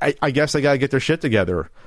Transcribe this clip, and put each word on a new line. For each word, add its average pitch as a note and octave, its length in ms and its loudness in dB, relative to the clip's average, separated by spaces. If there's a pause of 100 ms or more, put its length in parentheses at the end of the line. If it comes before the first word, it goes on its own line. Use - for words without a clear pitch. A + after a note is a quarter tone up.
I, C#3+ 180 0
I D3+ 120 0
guess C#3+ 200 0
they D3 100 0
gotta C#3 160 2
get C3+ 120 -2
their C3 100 0
shit D#3+ 200 0
together. F#2 500 -2 (160)